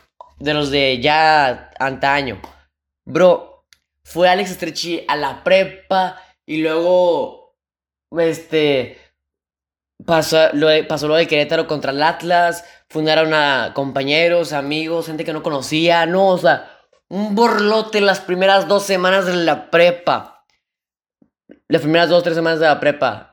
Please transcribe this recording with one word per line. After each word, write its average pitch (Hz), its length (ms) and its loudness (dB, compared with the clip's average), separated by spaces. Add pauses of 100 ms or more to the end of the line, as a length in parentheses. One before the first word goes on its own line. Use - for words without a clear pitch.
(380)
de 147 160 -4
los 147 160 -2
de 135 300 2
ya 147 800 2
antaño. 135 640 -4 (640)
Bro, 165 640 0 (360)
fue 175 280 0
Alex 185 220 -2
Estrechi 165 540 -8
a 147 100 -2
la 139 280 -6
prepa, 185 800 -2 (240)
y 156 160 -8
luego, 170 960 0 (600)
este, 151 800 -2 (1080)
pasó 160 480 2
lo 151 140 0
de, 156 160 2
pasó 147 220 -6
lo 156 100 0
de 170 100 2
Querétaro 156 400 0
contra 139 260 -6
el 139 100 -4
Atlas, 170 600 0 (240)
fundaron 156 460 0
a 135 400 0
compañeros, 147 800 0
amigos, 156 500 -4
gente 160 220 -10
que 160 80 -6
no 151 80 -8
conocía, 160 640 0
no, 190 240 2
o 180 80 2
sea, 160 320 0 (380)
un 202 260 -6
borlote 214 640 0
las 196 200 2
primeras 185 480 2
dos 196 160 2
semanas 185 420 0
de 180 80 -2
la 160 360 -2
prepa. 170 760 0 (1200)
Las 156 140 0
primeras 165 260 2
dos, 170 140 2
tres 170 120 -2
semanas 165 240 -2
de 160 80 2
la 147 140 2
prepa, 139 520 -2